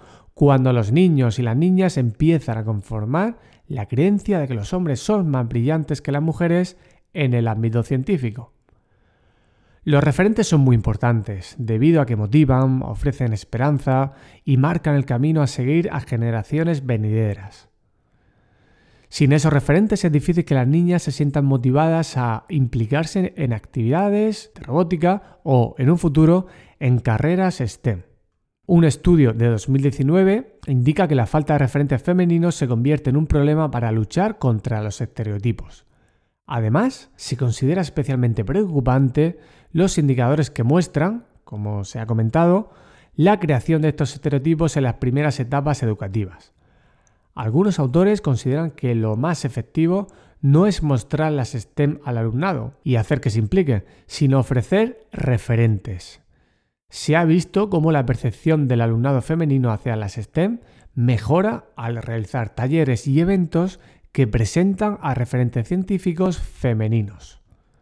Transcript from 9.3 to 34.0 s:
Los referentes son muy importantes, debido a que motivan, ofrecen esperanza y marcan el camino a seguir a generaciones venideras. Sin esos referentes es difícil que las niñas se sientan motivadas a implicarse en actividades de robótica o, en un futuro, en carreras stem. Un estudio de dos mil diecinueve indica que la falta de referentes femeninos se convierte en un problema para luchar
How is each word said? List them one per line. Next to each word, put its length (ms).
Los 200
referentes 440
son 140
muy 140
importantes, 840
debido 420
a 60
que 80
motivan, 640
ofrecen 520
esperanza 800
y 140
marcan 380
el 100
camino 380
a 40
seguir 440
a 80
generaciones 880
venideras. 840
Sin 220
esos 220
referentes 500
es 80
difícil 320
que 120
las 120
niñas 360
se 80
sientan 340
motivadas 720
a 320
implicarse 880
en 160
actividades 1000
de 80
robótica 800
o, 340
en 140
un 80
futuro, 480
en 180
carreras 640
stem. 400
Un 200
estudio 480
de 160
dos 200
mil 140
diecinueve 800
indica 420
que 60
la 140
falta 260
de 60
referentes 420
femeninos 540
se 120
convierte 440
en 60
un 100
problema 420
para 220
luchar 480